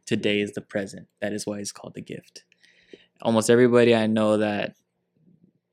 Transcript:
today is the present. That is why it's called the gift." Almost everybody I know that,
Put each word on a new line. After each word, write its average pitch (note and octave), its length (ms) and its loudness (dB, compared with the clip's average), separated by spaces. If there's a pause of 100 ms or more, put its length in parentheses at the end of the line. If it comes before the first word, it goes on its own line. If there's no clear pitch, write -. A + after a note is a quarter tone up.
today G#2 360 -4
is G#2 120 -8
the G2+ 80 -12
present. G2 460 -12 (140)
That G#2 120 -8
is G#2+ 140 -10
why G#2 100 -8
it's G2+ 140 -12
called - 240 -20
the G#2 60 -16
gift." - 420 -20 (800)
Almost A2+ 260 2
everybody A#2+ 460 6
I A2 100 2
know A2 320 0
that, G#2 380 -4 (960)